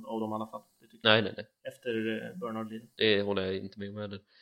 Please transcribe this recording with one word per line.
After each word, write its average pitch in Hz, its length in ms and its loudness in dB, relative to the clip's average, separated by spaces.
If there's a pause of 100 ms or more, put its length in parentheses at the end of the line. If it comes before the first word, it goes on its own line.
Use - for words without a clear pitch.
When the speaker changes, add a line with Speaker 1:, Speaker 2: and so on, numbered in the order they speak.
Speaker 1:
av 113 120 -4
dem 110 120 -2
i - 20 -2
alla 107 140 -4
fall. - 140 -12 (200)
Det - 60 -20
tycker - 220 -2
Speaker 2:
Nej, 107 60 10
Speaker 1:
jag. 113 80 6
Speaker 2:
nej, 95 140 -4
nej. 104 80 -10 (280)
Speaker 1:
Efter, - 160 -8 (420)
eh, 92 80 -12
Bernard 110 320 -6
Lee. 113 100 -10 (160)
Speaker 2:
Det 104 240 6
håller 101 240 0
jag 95 120 0
inte 98 220 -8
med 101 100 -8
om 104 80 -10
heller. 101 220 -8 (220)